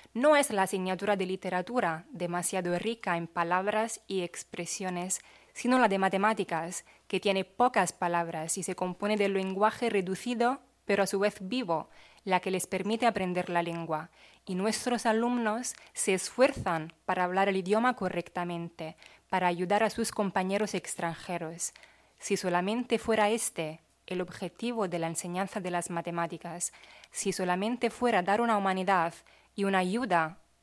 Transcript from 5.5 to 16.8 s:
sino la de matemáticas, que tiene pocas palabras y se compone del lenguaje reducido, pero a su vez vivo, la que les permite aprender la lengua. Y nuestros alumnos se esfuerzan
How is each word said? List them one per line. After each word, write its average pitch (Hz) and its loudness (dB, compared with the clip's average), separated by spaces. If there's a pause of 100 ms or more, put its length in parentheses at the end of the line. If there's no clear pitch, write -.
sino 254 2
la 240 8
de 196 4
matemáticas, 190 0 (240)
que 190 -2
tiene 190 2
pocas 233 2
palabras 170 -2
y 180 -6
se 185 -4
compone 196 -2
del 202 2
lenguaje 196 0
reducido, 220 0 (240)
pero 196 2
a 190 2
su 196 -2
vez 202 0
vivo, 190 -2 (360)
la 185 2
que 185 -2
les 180 -2
permite 202 -2
aprender 180 0
la 170 0
lengua. 165 -6 (360)
Y 190 -6
nuestros 220 -2
alumnos 233 0 (200)
se - 0
esfuerzan 202 0 (120)